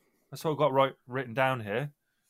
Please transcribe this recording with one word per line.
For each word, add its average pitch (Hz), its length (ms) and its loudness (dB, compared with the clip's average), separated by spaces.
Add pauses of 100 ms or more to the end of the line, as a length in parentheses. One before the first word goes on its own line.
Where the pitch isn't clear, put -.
(300)
That's - 140 -12
what 160 80 0
I've 151 60 -4
got 147 160 2
right, 135 220 4 (120)
written 127 260 -8
down 131 280 2
here. 113 300 -4 (380)